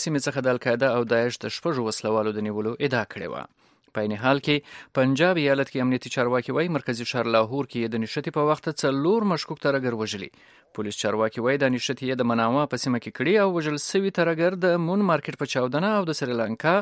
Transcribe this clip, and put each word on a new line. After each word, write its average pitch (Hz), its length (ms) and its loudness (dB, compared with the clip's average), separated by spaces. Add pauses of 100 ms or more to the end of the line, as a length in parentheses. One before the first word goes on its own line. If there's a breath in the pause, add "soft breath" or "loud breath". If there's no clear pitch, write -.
سیمې 151 220 0
څخه 139 200 -2
د - 80 4
القاعده 123 340 2 (120)
او 117 120 -2
داعش 117 300 0
د 117 140 -6
شپږو 127 340 -2
وسلوالو 107 480 0
د 107 100 -2
نیولو 107 300 -2
ادعا 127 340 0
کړې 85 220 -8
وه. 65 160 -10 (440 soft breath)
په 107 100 -2
عین 107 160 0
حال 135 240 2
کې 147 120 2 (400 loud breath)
پنجاب 139 440 4
ایالت 139 300 2
کې 131 140 0
امنیتي 127 280 0
چارواکي 123 400 0
وایي، 156 240 0
مرکزي 120 320 -4
ښار 120 260 -2
لاهور 120 360 2
کې 120 120 -6
یې 113 100 -2
د 113 100 -2
نښتې 143 340 -4
په 147 140 2
وخت 151 180 -2 (140)
څلور 160 500 2
مشکوک - 320 -6
ترهګر 127 360 0
وژلي. 98 300 -6 (480 soft breath)
پولیس 104 240 -6
چارواکي 110 420 0
وایي، 139 180 2
دا 135 120 4
نښتې 123 340 -4
یې 131 140 -2
د 120 80 2
مناوا 117 320 2 (100)
په 123 120 -4
سیمه 123 180 0
کې - 160 -10
کړي 151 240 2
او 196 160 2
وژل 151 180 -2 (120)
سوي 196 320 0
ترهګر 170 440 2
د 175 220 4
مون 202 240 2
مارکیټ 151 340 -2
په - 120 -6
چاودنه 143 420 0
او 180 100 0
د 151 140 -2
سریلانکا 120 600 0